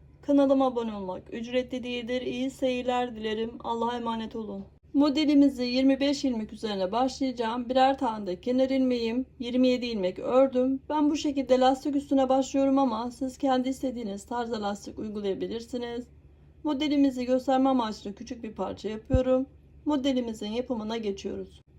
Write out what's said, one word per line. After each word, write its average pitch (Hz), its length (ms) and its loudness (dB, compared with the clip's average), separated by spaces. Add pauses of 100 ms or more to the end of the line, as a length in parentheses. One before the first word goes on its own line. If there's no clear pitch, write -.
(220)
Kanalıma 277 440 4
abone 233 280 -2
olmak 190 400 -10
ücretli 247 500 -4
değildir. 247 380 -4
İyi 254 300 -4
seyirler 247 640 -2
dilerim. 220 360 -4 (120)
Allah'a 233 320 -2
emanet 226 400 -6
olun. 202 300 -8 (280)
Modelimizi 285 720 4
yirmi 262 360 4
beş 285 260 0
ilmek 220 280 -4
üzerine 196 380 -4
başlayacağım. 247 800 -2
Birer 262 280 4
tane 220 300 -4
de 180 140 -6
kenar 254 280 2
ilmeğim, 254 560 0 (140)
yirmi 254 280 2
yedi 247 180 2
ilmek 190 340 -2
ördüm. 262 680 2
Ben 302 200 2
bu 302 80 0
şekilde 262 420 2
lastik 269 360 2
üstüne 269 340 2
başlıyorum 269 480 2
ama 240 340 0
siz 254 260 -8
kendi 262 320 0
istediğiniz 233 560 -6
tarzda 233 360 -6
lastik 202 380 -6
uygulayabilirsiniz. 220 1080 -6 (560)
Modelimizi 277 640 2
gösterme 262 440 2
amaçlı 214 460 -2
küçük 233 280 -14
bir 220 100 -10
parça 196 360 -6
yapıyorum. 254 560 2 (400)
Modelimizin 254 600 -2
yapımına 226 500 -4
geçiyoruz. 196 640 -8 (180)